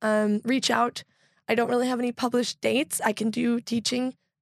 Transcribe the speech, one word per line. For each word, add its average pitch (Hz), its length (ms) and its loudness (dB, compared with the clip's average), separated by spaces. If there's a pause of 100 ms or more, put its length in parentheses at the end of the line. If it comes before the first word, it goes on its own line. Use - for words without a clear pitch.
um, 214 440 2
reach 254 260 0
out. 233 340 0 (440)
I 247 60 2
don't 233 140 2
really 247 200 2
have 254 120 -2
any 247 100 0
published 240 500 -2
dates. 233 440 0
I 220 80 2
can 214 180 -2
do 240 300 0
teaching 247 540 -2 (280)